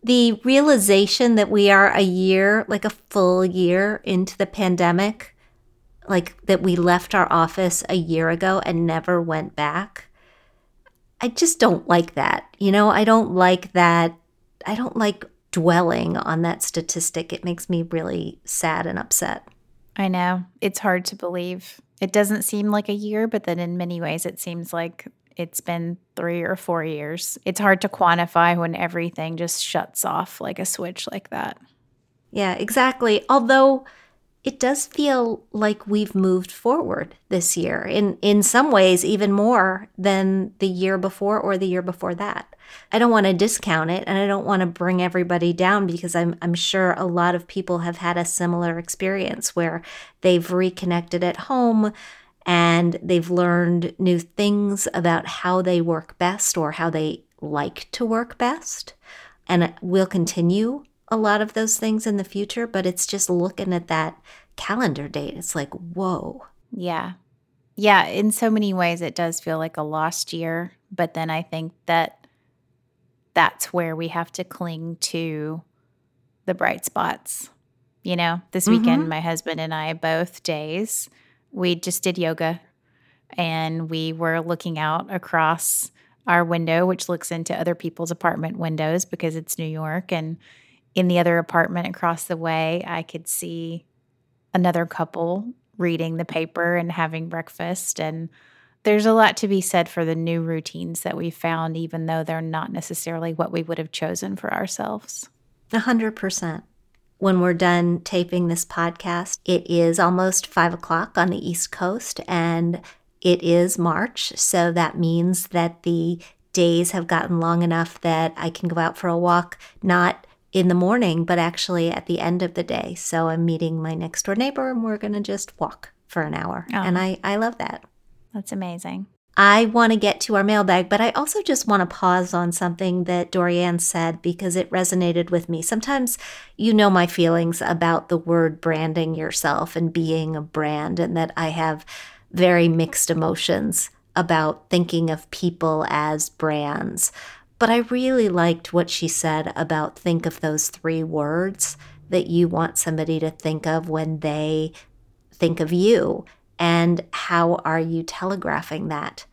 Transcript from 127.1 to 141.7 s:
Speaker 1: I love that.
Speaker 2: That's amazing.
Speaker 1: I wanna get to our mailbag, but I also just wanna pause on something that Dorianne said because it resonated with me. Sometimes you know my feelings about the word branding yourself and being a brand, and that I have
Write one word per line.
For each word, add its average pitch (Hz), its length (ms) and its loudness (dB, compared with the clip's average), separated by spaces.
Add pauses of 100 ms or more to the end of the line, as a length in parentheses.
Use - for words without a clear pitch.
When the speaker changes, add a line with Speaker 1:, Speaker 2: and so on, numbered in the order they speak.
Speaker 1:
I 202 140 -2
love 226 220 -2
that. - 260 -10 (500)
Speaker 2:
That's 202 160 -10
amazing. 180 560 -8 (280)
Speaker 1:
I 202 300 8
wanna 226 320 4
get 202 260 2
to 214 140 0
our 196 80 4
mailbag, 190 460 2
but 202 100 2
I 233 120 4
also 302 300 -2
just - 240 0
wanna 196 200 2
pause 180 480 0
on 175 180 0
something 180 520 -2
that 175 280 -2
Dorianne 175 480 2
said 165 400 -2
because 175 360 -4
it 185 140 -2
resonated 175 600 0
with 170 180 0
me. 165 140 -4
Sometimes 247 560 -2 (400)
you 220 160 4
know 208 160 8
my 180 160 6
feelings 170 560 2
about 165 480 0
the 170 80 0
word 165 420 0
branding 160 540 -2
yourself 156 600 -2
and 165 160 0
being 160 460 -2
a 151 60 -6
brand, 151 580 -4
and 170 160 0
that 165 180 -2
I 160 140 -2
have 160 380 -4 (440)